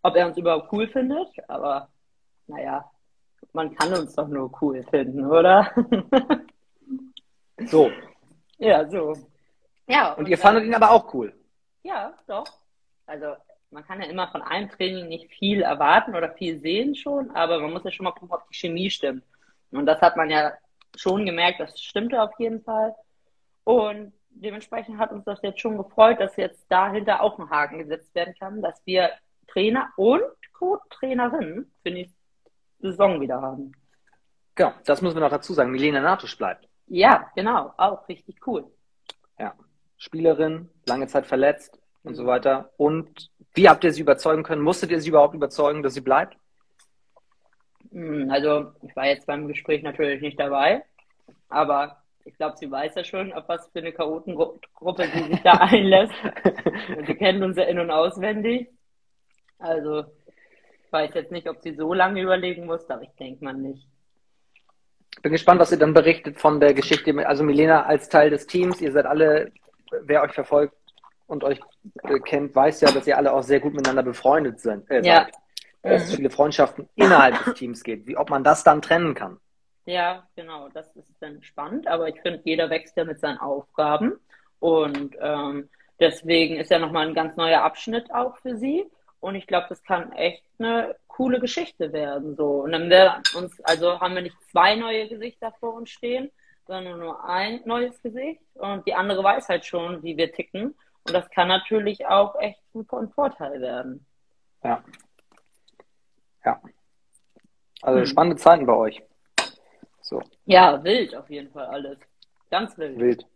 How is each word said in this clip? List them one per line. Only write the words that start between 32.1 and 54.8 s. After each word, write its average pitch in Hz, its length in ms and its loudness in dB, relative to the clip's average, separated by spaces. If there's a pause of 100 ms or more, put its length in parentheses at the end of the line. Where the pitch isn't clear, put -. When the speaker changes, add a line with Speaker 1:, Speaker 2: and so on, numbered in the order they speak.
Speaker 1:
Saison 185 400 0
wieder 131 200 -6
haben. 135 320 -12 (840)
Speaker 2:
Genau, 175 180 2 (120)
das 143 160 0
müssen 175 160 -2
wir 160 40 -2
noch 147 100 2
dazu 147 240 -6
sagen. 131 160 2
Milena 139 300 0
Natusch 170 360 -2
bleibt. 92 320 -8 (200)
Speaker 1:
Ja, 208 460 4
genau, 190 440 -4
auch 190 300 -2
richtig - 380 -18
cool. 185 200 -6 (720)
Speaker 2:
Ja, 107 160 -10 (420)
Spielerin, 160 720 -2 (160)
lange 131 220 -2
Zeit 139 200 -2
verletzt 139 540 -2 (220)
und 127 140 -14
so 123 80 -10
Speaker 1:
Mhm. - 20 -2
Speaker 2:
weiter. 131 500 0
Und 156 540 -2 (240)
wie 180 140 8
habt 156 160 6
ihr 160 80 4
sie 147 100 -6
überzeugen 156 400 2
können? 156 180 -6
Musstet 160 300 -2
ihr 165 100 -2
sie 151 80 -8
überhaupt 147 260 6
überzeugen, 147 480 -2
dass 135 120 -4
sie 139 80 -10
bleibt? 131 340 0 (1600)
Speaker 1:
Hm, 151 380 -6
also, 147 420 0 (100)
ich - 120 -20
war 135 120 -4
jetzt 139 200 -2
beim 147 220 -6
Gespräch 147 340 -4
natürlich 143 380 -4
nicht 147 180 -10
dabei, 143 460 0 (640)
aber 147 540 -2 (220)
ich - 120 -20
glaub, 151 220 -8
sie 143 120 -14
weiß 143 260 -8
ja 175 80 -8
schon, 190 280 -8
auf 160 160 -14
was 170 220 -8
für - 80 -10
eine 165 140 -10
Chaotengruppe 160 1200 -6